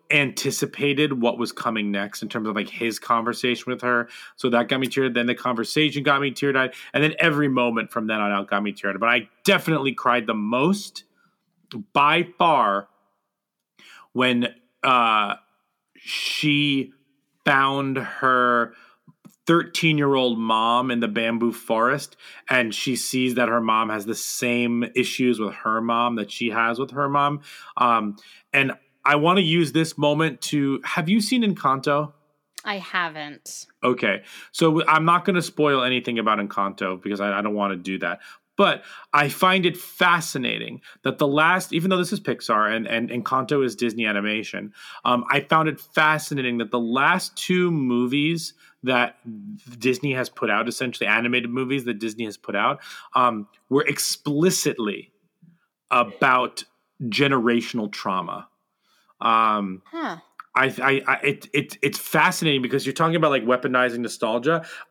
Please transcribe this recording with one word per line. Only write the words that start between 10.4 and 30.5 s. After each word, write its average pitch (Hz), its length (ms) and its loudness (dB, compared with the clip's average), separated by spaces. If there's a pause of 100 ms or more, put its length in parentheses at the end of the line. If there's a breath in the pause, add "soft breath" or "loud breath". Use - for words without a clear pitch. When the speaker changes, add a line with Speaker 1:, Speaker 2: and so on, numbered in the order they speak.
Speaker 1:
by 156 360 4 (100)
far 113 500 2 (1200 loud breath)
when, 123 420 0 (280)
uh, 110 520 4 (600)
she 143 960 -2 (520)
found 139 540 2
her 123 760 2 (720 soft breath)
thirteen-year-old 143 920 2
mom 113 520 2
in 120 100 0
the 117 80 0
bamboo 113 440 0
forest, 117 640 -2 (320 loud breath)
and 120 260 0
she 135 220 -4
sees 127 380 -2
that 120 140 2
her 117 120 2
mom 110 300 0
has 107 160 -6
the 110 80 -4
same 120 720 -2 (100)
issues 123 460 0
with 101 140 -4
her 110 260 -2
mom 117 360 0
that 104 140 -6
she 120 200 -4
has 113 280 0
with 135 140 -6
her 143 160 -2
mom. 143 320 0 (360 loud breath)
Um, 113 400 2 (360 loud breath)
and 135 200 2 (320)
I 143 120 4
wanna 170 240 4
use 160 320 2
this 160 260 0
moment 147 440 2
to, 139 420 0